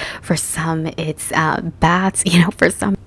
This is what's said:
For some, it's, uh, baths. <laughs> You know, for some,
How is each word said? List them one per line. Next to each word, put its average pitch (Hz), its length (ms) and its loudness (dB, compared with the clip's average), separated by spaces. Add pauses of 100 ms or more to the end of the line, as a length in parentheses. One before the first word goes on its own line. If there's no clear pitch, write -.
(220)
For - 160 -2
some, 160 500 -4 (100)
it's, 156 360 -6
uh, 160 280 0 (180)
baths. 185 460 2
<laughs> 175 120 -2
You 170 60 8
know, 170 80 0
for - 180 4
some, 202 260 -2 (120)